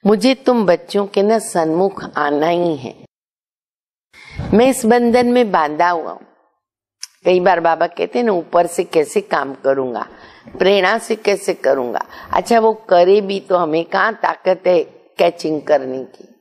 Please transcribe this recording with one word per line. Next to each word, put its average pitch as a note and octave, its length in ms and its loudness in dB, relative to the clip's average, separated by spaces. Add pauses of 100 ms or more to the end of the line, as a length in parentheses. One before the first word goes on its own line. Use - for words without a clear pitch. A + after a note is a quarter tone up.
"मुझे A3 300 2
तुम A#3+ 300 0
बच्चों F#3 420 0
के G3 160 0
ना G#3+ 160 2
सन्मुख F3+ 640 -2 (120)
आना D3 300 0
ही E3+ 300 0
है, B2 180 -14 (1600)
मैं A#3 140 6
इस C4 180 -2
बंधन A#3+ 420 2
में A#3+ 240 2
बांधा D#3+ 380 0
हुआ D#3 220 -4
हूं।" - 140 -16 (1000)
कई F3+ 140 2
बार F3+ 200 2
बाबा E3 280 0
कहते - 320 -4
हैं A#3+ 60 0
ना, A3+ 60 0
"ऊपर F3 360 0
से F#3 160 -4
कैसे E3 380 -2
काम C#3+ 320 -4
करूंगा, C3 540 -4 (520)
प्रेरणा G3 380 2
से A3+ 180 -4
कैसे G3 380 -2
करूंगा?" B2+ 520 -2 (280)
अच्छा, A3+ 260 2
वो A3 140 2
करे F#3+ 480 2
भी G3 180 -6
तो F#3 180 -2
हमें E3 280 -2
कहाँ G3 280 -2
ताकत F3+ 540 -4
है F3+ 160 2 (340)
catching E3 440 -2
करने C3 420 -2
की? - 380 -20